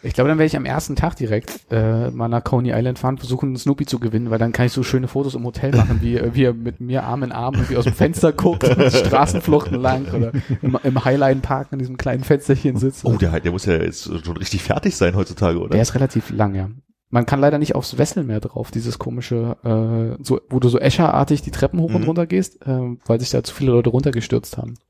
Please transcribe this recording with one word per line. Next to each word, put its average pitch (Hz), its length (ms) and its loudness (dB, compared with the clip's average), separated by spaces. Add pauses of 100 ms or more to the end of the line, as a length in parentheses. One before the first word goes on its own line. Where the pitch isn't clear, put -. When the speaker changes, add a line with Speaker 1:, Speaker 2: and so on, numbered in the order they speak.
Speaker 1:
ich - 120 -6
glaube, 127 140 4
dann 156 100 2
werde 156 80 4
ich 151 100 -2
am 127 100 -4
ersten 139 280 -4
Tag 165 220 0
direkt, 113 540 -4
äh, 113 400 0
mal 120 180 -4
nach 117 160 -2
Coney 123 260 0
Island 120 280 -2
fahren, 131 200 -2
versuchen, 127 320 -4
einen 127 60 -4
Snoopy 139 300 0
zu 127 120 -4
gewinnen, 113 320 -2
weil 113 80 0
dann 113 140 0
kann 123 140 2
ich 120 60 0
so 131 100 -2
schöne 127 260 0
Fotos 135 260 -4
im 120 100 -6
Hotel 135 300 -2
machen, 113 280 4
wie, 117 140 0
äh, 120 180 -2
wie 135 100 4
er 123 80 4
mit 117 280 -8
mir 127 240 -4
Arm 131 180 -4
in 123 100 -6
Arm 123 220 -4
irgendwie 127 240 0
aus 123 60 0
dem 127 100 0
Fenster 160 380 2
guckt, 170 320 0
<laughs> 127 280 6
Straßenfluchten 143 880 2
lang 131 320 0
oder 117 200 0 (280)
im, 131 220 0
im 131 220 0
Highline 135 360 2
Park 135 320 -4
in 139 60 -6
diesem 131 180 -6
kleinen 127 280 -4
Fensterchen 139 520 2
sitzt. 131 300 -2
Speaker 2:
Oh, 117 100 4
der, 82 240 2
der 87 120 0
muss 95 120 -4
ja 87 140 4
jetzt 85 260 -4
schon 80 320 -8
richtig - 260 -4
fertig - 340 -2
sein 87 200 2
heutzutage, 87 420 0
oder? 87 120 -6
Speaker 1:
Der 107 120 4
ist - 120 -2
relativ 127 360 -2
lang, 104 240 0
ja. 95 140 -4 (400)
Man 120 160 2
kann 139 160 0
leider 147 180 4
nicht 151 160 0
aufs 131 220 -6
Wessel 156 280 0
mehr 110 160 -2
drauf, - 300 -8
dieses 117 280 -6
komische, 120 580 -4 (640)
äh, 143 40 -14
so, 127 180 0 (100)
wo 127 100 2
du 127 80 4
so 120 100 4
Escher-artig 139 600 2
die - 120 -8
Treppen 151 280 0
hoch 165 140 0
und 170 80 2
Speaker 2:
Mhm. 156 60 0
Speaker 1:
runter 170 180 0
gehst, 185 400 -2
äh, 127 300 -2 (100)
weil 117 140 2
sich 123 100 -6
da 123 120 0
zu - 120 -12
viele 131 180 2
Leute 120 180 4
runtergestürzt 120 680 -2
haben. 120 160 -10 (160)